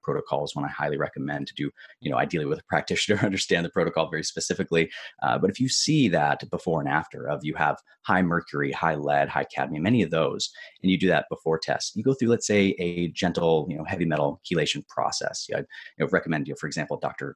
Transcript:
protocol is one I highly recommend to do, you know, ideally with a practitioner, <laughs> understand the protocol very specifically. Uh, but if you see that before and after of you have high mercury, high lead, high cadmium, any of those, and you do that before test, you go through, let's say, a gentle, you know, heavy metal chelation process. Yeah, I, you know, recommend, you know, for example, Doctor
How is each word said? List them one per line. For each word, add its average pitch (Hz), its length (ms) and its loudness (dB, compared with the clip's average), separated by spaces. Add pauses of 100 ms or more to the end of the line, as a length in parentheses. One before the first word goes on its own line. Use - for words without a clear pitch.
protocol 71 440 -4
is - 100 -8
one 73 100 -4
I 71 40 -4
highly 73 280 -4
recommend 71 500 -4
to - 60 -14
do, 71 160 -6 (320)
you 73 80 -4
know, 64 80 0
ideally 73 300 0
with 76 120 -2
a - 80 -18
practitioner, 92 520 0
<laughs> 98 160 2
understand 87 300 2
the 85 40 -6
protocol 82 400 0
very 78 140 -4
specifically. 85 640 0 (320)
Uh, 64 160 2
but 92 120 4
if 98 100 -2
you 131 100 2
see 147 380 4
that 76 420 2
before 82 300 -2
and 71 100 -2
after 69 380 -2
of 71 160 -2
you 76 100 -4
have 73 240 2 (260)
high 92 180 4
mercury, 80 500 0
high 80 240 2
lead, 71 320 2
high 69 160 -2
cadmium, 76 420 -4
any 117 160 4
of 82 100 0
those, 78 380 0 (320)
and 92 100 4
you 92 60 4
do 90 100 2
that 78 220 4
before 80 300 -2
test, - 360 -4
you 104 80 -4
go 131 100 4
through, 120 160 0
let's 117 180 2
say, 98 320 4
a 87 300 -2
gentle, 82 600 2
you 78 60 -4
know, 76 80 -8
heavy 85 220 -2
metal 76 400 2
chelation 76 420 -2
process. - 640 -4
Yeah, - 80 -2
I, - 20 -2
you - 60 -6 (340)
know, 76 120 2
recommend, 76 360 0
you 76 60 -6
know, - 60 -10
for 78 80 -6
example, 73 300 -4
Doctor 69 380 -6